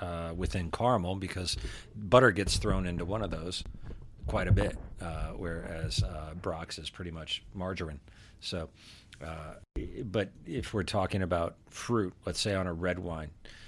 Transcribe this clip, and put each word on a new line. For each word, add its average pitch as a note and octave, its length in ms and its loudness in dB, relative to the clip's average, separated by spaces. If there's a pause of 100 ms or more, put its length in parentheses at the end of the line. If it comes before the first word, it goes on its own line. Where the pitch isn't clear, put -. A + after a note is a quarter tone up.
uh, E2+ 320 -4
within F2 380 0
caramel, G2+ 440 4
because F#2 420 -4 (360)
butter A#2 380 10
gets F#2 260 4
thrown F#2+ 280 2
into F2 180 -2
one G2+ 180 -2
of F#2+ 100 -2
those E2 320 -4 (640)
quite F#2+ 200 2
a F2+ 40 6
bit, G2 260 6 (240)
uh, D#2+ 300 -4
whereas, E2+ 720 -2
uh, D#2 380 -4
Brocks E2 360 -4
is D#2 120 -8
pretty F2+ 200 -8
much D#2+ 320 -6 (120)
margarine. F2+ 460 -4 (420)
So, E2 280 -6 (540)
uh, D#2+ 320 -10 (480)
but G2+ 260 0 (160)
if - 280 -4
we're G#2 100 2
talking F#2+ 380 2
about E2+ 340 2 (140)
fruit, G#2+ 440 0 (120)
let's F2+ 140 -4
say G#2 140 0
on F#2 140 2
a F2 60 -2
red F2+ 260 0
wine, D#2+ 320 -6 (360)